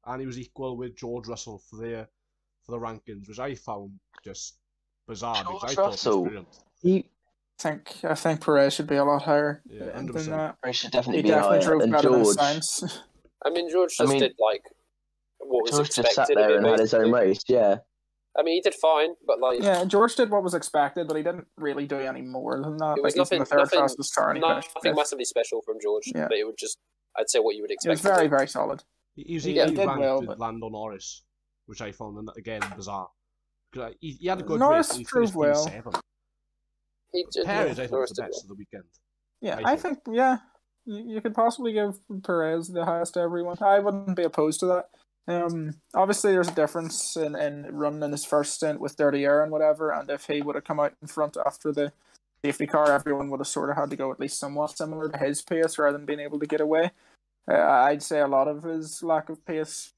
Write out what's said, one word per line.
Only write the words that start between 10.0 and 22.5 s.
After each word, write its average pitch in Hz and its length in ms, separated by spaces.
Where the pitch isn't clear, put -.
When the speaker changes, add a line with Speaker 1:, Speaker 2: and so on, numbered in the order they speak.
Speaker 1:
percent. 156 240
Speaker 3:
that. 156 240
Speaker 2:
Perez 127 140
should - 160
definitely 127 260
Speaker 3:
He 151 60
Speaker 2:
be - 60
Speaker 3:
definitely 151 280
Speaker 2:
higher. - 100
Speaker 3:
drove 156 140
Speaker 2:
And 113 100
Speaker 3:
better 147 200
than 120 120
Speaker 2:
George, 101 140
Speaker 3:
Sainz. 151 600
<laughs> - 240
Speaker 4:
I 147 40
mean, 170 220
George 175 280
Speaker 2:
I 151 40
Speaker 4:
just 139 100
Speaker 2:
mean, 139 80
Speaker 4:
did, 131 180
like, 110 240
what 123 240
was 117 80
Speaker 2:
George 147 160
just - 80
sat 120 100
Speaker 4:
expected 104 320
of 104 100
Speaker 2:
there 107 100
Speaker 4:
him, 104 80
Speaker 2:
and - 20
had 110 120
his 110 140
own 113 180
Speaker 4:
basically. 117 160
Speaker 2:
race, 95 200
yeah. 107 300
Speaker 4:
I 151 60
mean, 165 120
he 180 60
did 196 140
fine, 160 400
but, 117 140
like, 127 240
Speaker 3:
Yeah, 185 220
George 202 300
did 233 140
what 202 140
was 175 100
expected, 156 540
but 156 100
he 156 60
didn't 170 240
really 143 300
do 143 100
any 131 240
more 131 400